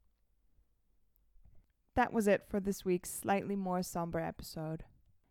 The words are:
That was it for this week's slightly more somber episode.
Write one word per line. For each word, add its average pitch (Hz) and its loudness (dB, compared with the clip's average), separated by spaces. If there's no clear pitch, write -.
That 240 4
was 220 2
it 202 6
for 214 -2
this 196 -2
week's 180 0
slightly 196 0
more 185 0
somber 170 -4
episode. 165 -6